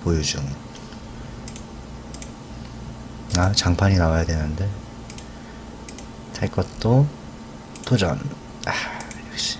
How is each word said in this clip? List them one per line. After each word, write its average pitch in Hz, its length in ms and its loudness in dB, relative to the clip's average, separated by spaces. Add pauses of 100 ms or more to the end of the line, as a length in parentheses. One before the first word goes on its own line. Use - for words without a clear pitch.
보유 82 180 6
중. 71 240 0 (3000)
아, 90 160 8
장판이 95 440 6
나와야 82 280 6
되는데. 80 440 2 (1700)
탈 98 140 0
것도 127 580 4 (800)
도전. 87 340 4 (460)
아, - 60 0 (600)
역시. - 280 -4